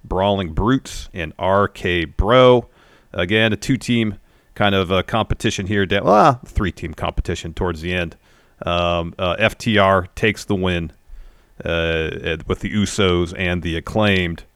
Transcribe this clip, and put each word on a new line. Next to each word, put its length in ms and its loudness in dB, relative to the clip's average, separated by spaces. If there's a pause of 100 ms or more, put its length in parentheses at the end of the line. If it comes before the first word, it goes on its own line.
Brawling 480 0
Brutes, 600 -2
and 240 -6
R 300 4
K 360 -2
Bro. 640 4 (460)
Again, 400 2
a 40 -2
two-team 640 -2 (380)
kind 180 2
of, 160 0
uh, 140 2
competition 640 -4
here. 180 0
Da-, 160 -2
well, 420 4
three-team 500 -4
competition 600 -6
towards 280 -4
the 120 -4
end. 220 -4 (500)
Um, 500 -2
uh, 220 -2
F 200 0
T 200 0
R 380 4
takes 280 -2
the 120 0
win, 340 -2 (760)
uh, 720 -2 (100)
with 140 -4
The 120 -6
Usos 680 0
and 240 -2
The 140 -4
Acclaimed 680 0 (100)